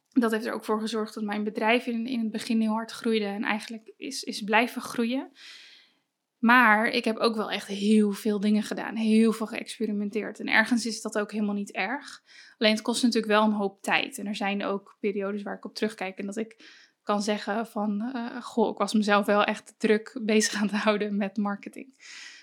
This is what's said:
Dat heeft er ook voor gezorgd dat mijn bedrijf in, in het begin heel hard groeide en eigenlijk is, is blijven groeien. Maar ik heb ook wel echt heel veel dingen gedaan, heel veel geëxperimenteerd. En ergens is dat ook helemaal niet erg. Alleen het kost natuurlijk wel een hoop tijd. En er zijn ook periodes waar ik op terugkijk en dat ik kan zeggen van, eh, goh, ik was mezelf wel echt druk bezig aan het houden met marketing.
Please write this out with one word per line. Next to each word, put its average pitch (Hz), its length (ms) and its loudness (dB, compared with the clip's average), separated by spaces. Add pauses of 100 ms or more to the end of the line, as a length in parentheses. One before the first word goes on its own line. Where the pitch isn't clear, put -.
Dat 226 220 2
heeft 226 160 -2
er 220 60 -4
ook 220 120 -8
voor 220 160 -2
gezorgd 220 340 -6
dat 214 100 -8
mijn 208 200 -4
bedrijf 220 420 0
in, 226 200 -4
in 247 140 -4
het 220 100 -2
begin 220 300 -2
heel 220 120 2
hard 226 180 -4
groeide 220 340 0
en 202 180 -4
eigenlijk 220 540 -4
is, - 260 -10
is - 200 -8
blijven 226 400 2
groeien. 247 500 -4 (1040)
Maar 226 480 6
ik 240 180 0
heb 220 120 0
ook 226 200 2
wel 214 140 -4
echt 202 160 -6
heel 208 460 4
veel 208 280 -2
dingen 208 220 2
gedaan, 196 340 -6
heel 220 360 4
veel 220 140 -6
geëxperimenteerd. 208 920 -6
En - 80 -6
ergens 220 380 2
is 220 140 -6
dat 214 180 -6
ook 208 140 -4
helemaal 208 220 -2
niet 202 180 -6
erg. 226 500 -6 (360)
Alleen 214 140 4
het 220 100 -2
kost 233 200 -2
natuurlijk 220 300 2
wel 214 120 6
een 220 80 4
hoop 202 300 -4
tijd. - 360 -2
En 202 80 -10
er 208 100 -6
zijn 202 280 -2
ook 196 360 -6
periodes 202 420 -4
waar 196 140 -8
ik - 80 -14
op 220 100 -14
terugkijk 208 440 -4
en 202 80 -8
dat 196 100 -8
ik 220 200 -6 (460)
kan 208 200 0
zeggen 208 440 -2
van, 214 480 -4
eh, 240 280 -8
goh, - 280 0
ik - 80 -6
was 202 140 0
mezelf 202 340 4
wel 208 180 4
echt - 340 -4
druk 220 440 0
bezig 214 320 2
aan 208 120 0
het 196 100 -2
houden 208 400 0
met 196 200 -2
marketing. - 800 -6 (260)